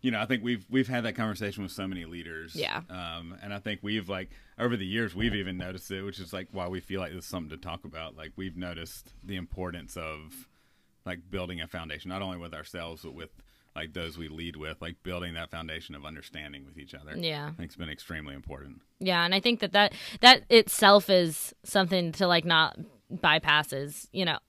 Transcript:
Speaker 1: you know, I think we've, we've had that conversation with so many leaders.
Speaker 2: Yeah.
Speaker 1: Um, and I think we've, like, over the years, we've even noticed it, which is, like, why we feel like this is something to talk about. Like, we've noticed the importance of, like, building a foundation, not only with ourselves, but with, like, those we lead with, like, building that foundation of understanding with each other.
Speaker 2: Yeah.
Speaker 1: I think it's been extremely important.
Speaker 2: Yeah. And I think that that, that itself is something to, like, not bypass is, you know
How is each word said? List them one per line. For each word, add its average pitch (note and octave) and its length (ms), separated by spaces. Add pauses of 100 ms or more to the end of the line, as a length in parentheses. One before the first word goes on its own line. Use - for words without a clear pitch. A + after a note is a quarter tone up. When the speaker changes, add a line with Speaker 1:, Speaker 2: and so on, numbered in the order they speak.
Speaker 1:
you B2+ 100
know, A2 100
I A2 60
think A2+ 160
we've, A#2 260
we've B2+ 200
had B2 160
that A2 100
conversation G#2 480
with F2+ 100
so G2 140
many F#2 180
leaders. E2 520
Speaker 2:
Yeah. - 340
Speaker 1:
Um, E2+ 520
and G2+ 120
I G2+ 60
think G2+ 220
we've, G#2 260
like, F#2+ 220 (280)
over A#2 180
the F#2+ 100
years, G#2 280
we've G#2+ 200
even F#2+ 220
noticed F#2 360
it, F#2+ 100
which G2 160
is, F2 140
like, F#2+ 180
why F#2 160
we F2+ 140
feel F#2+ 200
like E2+ 120
this F2+ 120
is - 60
something E2 200
to D#2+ 60
talk E2 280
about. D#2+ 320
Like, D#2 180
we've F#2 220
noticed F2 680
the F#2+ 140
importance F2 600
of, D#2 520 (560)
like, F2+ 260
building F2+ 300
a E2+ 80
foundation, D#2+ 400
not F#2+ 140
only F#2 160
with E2+ 160
ourselves, E2 480
but D#2 120
with, D#2+ 160 (440)
like, D#2 200
those E2 220
we E2 120
lead D#2+ 280
with, D#2 240
like, E2+ 220
building F2 320
that E2 160
foundation D#2+ 440
of C#2+ 120
understanding D2+ 580
with C#2 140
each C#2+ 160
other. D2+ 220
Speaker 2:
Yeah. D3+ 320
Speaker 1:
I - 40
think F2 140
it's - 100
been E2+ 140
extremely D2+ 440
important. C#2 480 (180)
Speaker 2:
Yeah. F3 240
And F3+ 100
I G3 60
think A#3+ 200
that F#3 120
that, G3+ 200 (280)
that - 280
itself G#3 640
is F3 420 (120)
something F3+ 480
to, F#3 160
like, E3+ 160
not D#3+ 340 (320)
bypass D#3 600
is, C#3+ 400
you F#3+ 120
know D#3+ 140 (100)